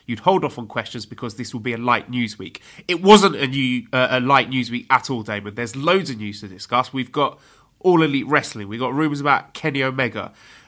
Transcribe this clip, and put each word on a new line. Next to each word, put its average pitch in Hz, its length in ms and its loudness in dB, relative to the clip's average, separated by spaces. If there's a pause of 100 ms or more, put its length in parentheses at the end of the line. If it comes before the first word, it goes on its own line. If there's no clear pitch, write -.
you'd 113 140 -6
hold 175 240 2
off 135 140 -6
on 117 80 -10
questions 113 380 -8
because 117 300 -12
this 117 180 -10
will 123 80 -6
be 120 140 -4
a 113 40 -8
light 117 300 0
news 120 300 -4
week?" - 240 -14 (260)
It 175 140 -2
wasn't 196 340 8
a 139 100 -2
new, 127 460 -2
uh, 127 200 2
a 127 80 2
light 127 280 4
news 127 220 -2
week 120 180 -8
at 127 220 4
all, 120 120 -4
Damon. 104 340 -8
There's 117 200 -6
loads 170 320 0
of 127 80 -8
news 104 240 -10
to 104 80 -14
discuss. 120 420 -2
We've 131 220 -6
got 143 260 -2 (420)
All 175 220 6
Elite 139 240 0
Wrestling. 120 420 -2
We've 113 120 -8
got 127 140 -4
rumours 147 260 -2
about 139 320 0
Kenny 143 300 -4
Omega. 123 500 -4 (360)